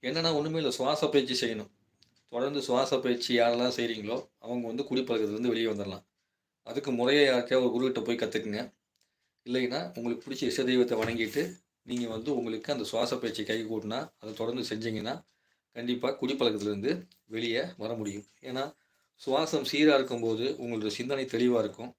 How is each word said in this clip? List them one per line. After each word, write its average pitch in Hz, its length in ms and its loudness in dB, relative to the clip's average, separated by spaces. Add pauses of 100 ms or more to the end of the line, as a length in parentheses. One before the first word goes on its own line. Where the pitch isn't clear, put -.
என்னன்னா, 165 320 0
ஒண்ணுமே 156 240 0
இல்ல. 147 120 0
சுவாச 143 380 0
பயிற்சி 127 280 4
செய்யணும். 113 340 -2 (640)
தொடர்ந்து 143 300 -2
சுவாச 131 360 2
பயிற்சி 123 360 0
யாரெல்லாம் 120 400 4
செய்றீங்களோ, 113 420 -2 (220)
அவங்க 120 280 -6
வந்து 120 180 -4
குடிப்பழக்கத்துலேருந்து 120 680 0
வெளியே 113 160 2
வந்துடலாம். 98 360 -4 (600)
அதுக்கு 143 260 -4
முறையா 127 300 6
யார்கிட்டயாவது 127 420 4
ஒரு 123 80 4
குருகிட்ட 127 320 0
போய் 117 160 0
கத்துக்குங்க. 107 400 -2 (840)
இல்லைன்னா, 123 340 0 (140)
உங்களுக்கு 120 300 -4
பிடிச்ச 135 200 -6
இஷ்ட 131 200 0
தெய்வத்தை 123 340 4
வணங்கிட்டு, 113 440 0 (440)
நீங்க 123 220 -4
வந்து 113 260 -4
உங்களுக்கு 113 380 -4
அந்த 123 120 -2
சுவாச 113 320 0
பயிற்சி 113 280 -4
கை 110 180 0
கூட்டினா, 110 360 -4 (180)
அதை 107 180 -14
தொடர்ந்து 120 300 -4
செஞ்சீங்கன்னா, 110 500 -4 (640)
கண்டிப்பா 123 340 -2
குடிப்பழக்கத்துலேருந்து 110 800 0 (340)
வெளியே 113 360 -2 (160)
வர 110 160 -6
முடியும். 104 320 -6 (160)
ஏன்னா, 131 220 -6 (580)
சுவாசம் 143 440 0
சீரா 147 280 6
இருக்கும்போது 117 500 2 (140)
உங்களோட 110 320 -2
சிந்தனை 131 340 -4
தெளிவா 123 360 4
இருக்கும். 110 380 -4